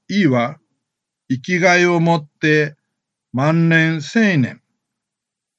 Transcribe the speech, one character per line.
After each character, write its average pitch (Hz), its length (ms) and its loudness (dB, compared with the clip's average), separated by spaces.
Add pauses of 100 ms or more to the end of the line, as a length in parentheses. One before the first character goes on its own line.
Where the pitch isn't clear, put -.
い 196 180 0
は、 123 320 -2 (720)
生 131 100 -4
き 180 200 -4
が 180 180 2
い 175 80 2
を 175 140 2
持 170 180 0
っ 147 80 -8
て 151 500 -2 (560)
万 160 380 0
年 160 280 0
青 185 420 0
年。 110 200 -4 (1000)